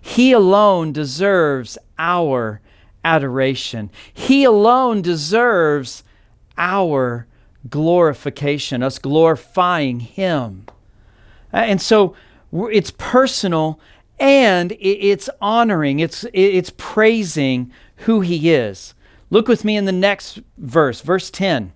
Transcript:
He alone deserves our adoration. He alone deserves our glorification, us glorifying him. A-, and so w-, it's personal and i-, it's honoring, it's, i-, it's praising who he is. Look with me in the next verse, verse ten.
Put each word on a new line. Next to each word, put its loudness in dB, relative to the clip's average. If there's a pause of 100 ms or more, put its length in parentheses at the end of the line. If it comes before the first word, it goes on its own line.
He 2
alone 4
deserves -2 (220)
our -2 (440)
adoration. -2 (240)
He 2
alone 4
deserves -2 (520)
our -2 (420)
glorification, -2
us -6
glorifying 0
him. -6 (840)
A-, -2
and 0
so 2 (380)
w-, -6
it's 0
personal -2 (400)
and 4
i-, -12
it's 0 (120)
honoring, 0
it's, -4
i-, -10
it's 2
praising 0 (280)
who 2
he 0
is. -2 (360)
Look 2
with 0
me -2
in -2
the -2
next -2 (180)
verse, -2
verse -4
ten. -4